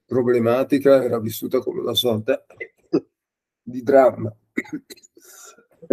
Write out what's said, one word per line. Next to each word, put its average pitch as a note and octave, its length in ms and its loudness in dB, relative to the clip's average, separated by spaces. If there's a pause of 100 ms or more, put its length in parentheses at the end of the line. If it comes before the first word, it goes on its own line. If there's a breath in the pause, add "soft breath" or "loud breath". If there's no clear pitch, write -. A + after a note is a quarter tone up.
problematica B2+ 960 2
era A#2+ 180 -2
vissuta A2+ 400 -4
come - 200 -6
una A#2+ 140 -4
sorta A2+ 520 -2
<coughs> - 1160 -10
di B2+ 200 -12
dramma. A2+ 500 2
<coughs> - 100 -20 (1500 loud breath)